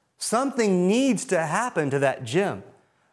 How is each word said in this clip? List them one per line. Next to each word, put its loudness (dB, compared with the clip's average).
Something 2
needs 2
to 0
happen -2
to -2
that 0
gem. -2